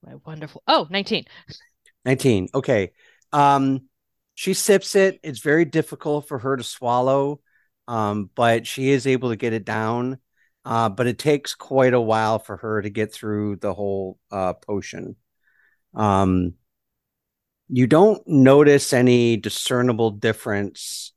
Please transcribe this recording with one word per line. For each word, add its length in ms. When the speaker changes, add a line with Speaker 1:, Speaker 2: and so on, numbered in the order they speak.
Speaker 1:
My 120
wonderful, 420
oh, 220
nineteen. 360
Speaker 2:
Nineteen. 500
Okay. 360
Um, 520
she 220
sips 400
it. 260
It's 200
very 240
difficult 600
for 120
her 180
to 60
swallow, 800
um, 460
but 320
she 240
is 160
able 240
to 60
get 180
it 120
down. 520
Uh, 240
but 160
it 140
takes 340
quite 400
a 80
while 380
for 180
her 240
to 80
get 240
through 440
the 180
whole, 420
uh, 220
potion. 640
Um, 600
you 140
don't 420
notice 680
any 440
discernible 720
difference 1080